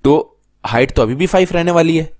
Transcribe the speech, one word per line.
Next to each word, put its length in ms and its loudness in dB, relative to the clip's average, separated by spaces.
तो 360 0
हाइट 280 -2
तो 80 0
अभी 120 0
भी 120 -2
फ़ाइव 260 2
रहने 180 -2
वाली 260 2
है 240 -4